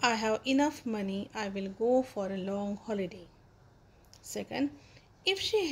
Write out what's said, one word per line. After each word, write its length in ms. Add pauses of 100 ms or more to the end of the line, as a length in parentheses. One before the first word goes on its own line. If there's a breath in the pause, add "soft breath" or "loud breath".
I 120
have 300
enough 420
money, 480
I 140
will 200
go 340
for 300
a 60
long 380 (100)
holiday. 400 (960)
Second, 480 (540 loud breath)
if 140
she 340